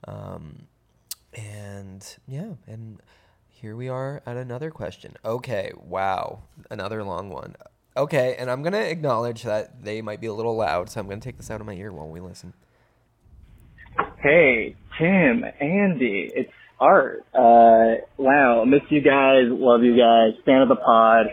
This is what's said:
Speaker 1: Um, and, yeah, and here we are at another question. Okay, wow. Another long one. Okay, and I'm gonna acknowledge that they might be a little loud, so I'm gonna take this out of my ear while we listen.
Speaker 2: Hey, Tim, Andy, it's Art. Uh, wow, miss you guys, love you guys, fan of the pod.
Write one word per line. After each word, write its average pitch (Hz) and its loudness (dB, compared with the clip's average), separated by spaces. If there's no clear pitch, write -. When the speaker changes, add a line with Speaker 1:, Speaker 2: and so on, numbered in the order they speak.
Speaker 1:
Um, 95 -16
and, 101 -18
yeah, 160 -14
and 110 -20
here 110 -18
we 123 -12
are 131 -10
at 120 -12
another 127 -12
question. - -16
Okay, 113 -8
wow. 95 -8
Another 107 -10
long 95 -10
one. - -16
Okay, 131 -2
and 127 -8
I'm 131 -6
gonna 185 -4
acknowledge 120 -6
that 107 -8
they 107 -10
might 107 -12
be 113 -10
a 107 -8
little 113 -6
loud, 90 -4
so 113 -12
I'm 98 -12
gonna 101 -12
take 123 -16
this - -18
out 107 -12
of 107 -16
my 104 -14
ear 95 -14
while 78 -14
we 82 -16
listen. 90 -20
Speaker 2:
Hey, 143 2
Tim, 160 2
Andy, 143 -2
it's - -8
Art. 147 2
Uh, 117 6
wow, 131 2
miss 139 4
you 147 2
guys, 135 4
love 120 2
you 120 4
guys, 117 6
fan 135 6
of 123 4
the 131 4
pod. 113 4